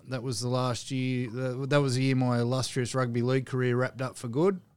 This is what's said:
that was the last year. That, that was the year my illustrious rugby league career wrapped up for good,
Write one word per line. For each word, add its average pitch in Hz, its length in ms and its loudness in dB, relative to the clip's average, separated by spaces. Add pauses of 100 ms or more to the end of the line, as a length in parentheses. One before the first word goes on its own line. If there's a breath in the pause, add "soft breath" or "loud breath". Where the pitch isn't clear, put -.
that 127 140 -6
was 120 180 -4
the 123 80 -2
last 127 420 -2
year. 127 400 -2
That, 127 400 -4
that 147 100 4
was 135 160 2
the 131 60 2
year 131 140 4
my 123 240 4
illustrious 123 540 0
rugby 120 280 0
league 127 240 2
career 123 300 0
wrapped 127 260 -2
up 127 140 -6
for - 120 -10
good, 175 320 2 (160)